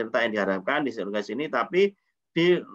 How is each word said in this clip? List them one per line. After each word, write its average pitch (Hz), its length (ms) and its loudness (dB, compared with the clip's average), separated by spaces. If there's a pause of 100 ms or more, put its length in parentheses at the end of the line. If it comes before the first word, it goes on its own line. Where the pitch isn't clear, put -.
(120)
retak 117 160 0
yang 110 60 -2 (100)
diharapkan 98 400 0
di 127 80 -2
lokasi 101 420 -4
ini, 147 140 -4
tapi 170 480 0 (400)
di 175 240 4 (160)